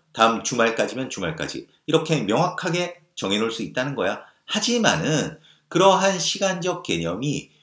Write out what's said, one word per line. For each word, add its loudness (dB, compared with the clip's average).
다음 4
주말까지면 0
주말까지 -6
이렇게 0
명확하게 -2
정해놓을 -2
수 -8
있다는 -4
거야. -2
하지만은 0
그러한 4
시간적 -2
개념이 -2